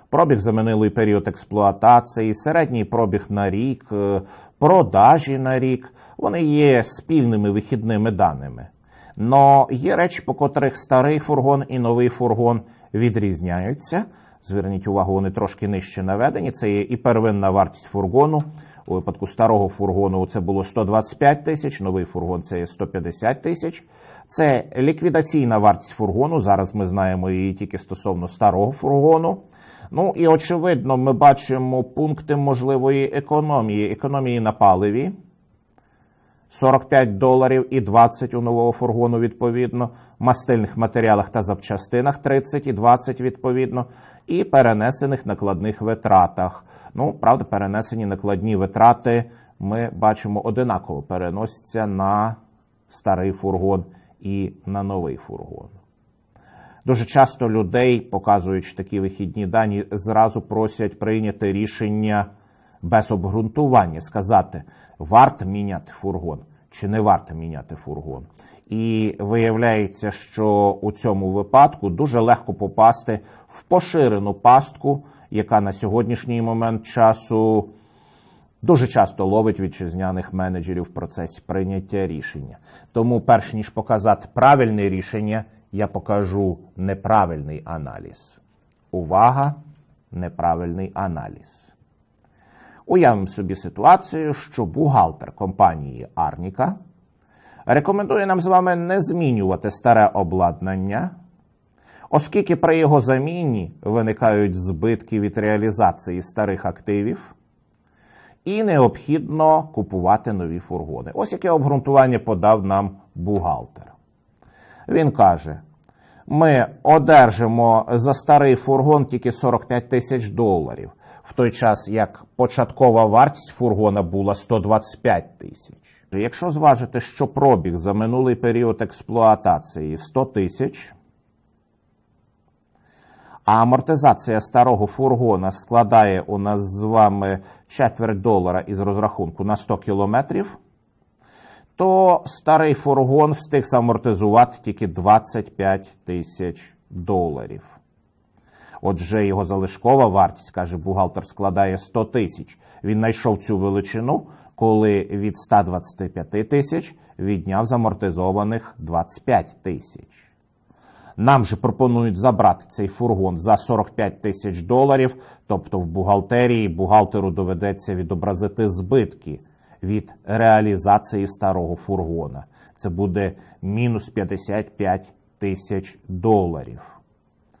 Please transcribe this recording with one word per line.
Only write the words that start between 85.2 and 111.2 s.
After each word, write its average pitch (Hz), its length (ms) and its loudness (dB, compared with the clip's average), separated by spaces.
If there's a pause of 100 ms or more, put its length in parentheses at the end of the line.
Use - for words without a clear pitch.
я 101 140 -4
покажу 98 720 -4 (180)
неправильний 92 880 -2
аналіз. 58 760 -16 (500)
Увага, 120 640 2 (560)
неправильний 85 840 -4
аналіз. 80 760 -12 (1200)
Уявимо 123 400 4
собі 95 280 -8
ситуацію, 151 800 2
що - 320 -6
бухгалтер 110 680 0
компанії 80 800 -2
Арніка 90 600 -4 (920)
рекомендує 196 600 0
нам 185 140 0
з 170 60 -4
вами 180 300 2
не 175 240 -2
змінювати 113 720 -2
старе 107 440 4
обладнання, 95 960 -4 (1000)
оскільки 165 460 0
при 165 220 2
його 151 220 4
заміні 131 840 -2
виникають 107 720 0
збитки 95 640 -4
від 101 180 -4
реалізації 104 840 -2
старих 98 420 -6
активів 101 680 -6 (1080)
і 202 180 -4
необхідно 156 1000 2
купувати 101 720 -2
нові 87 260 -6
фургони. 80 560 -10
Ось 208 180 -4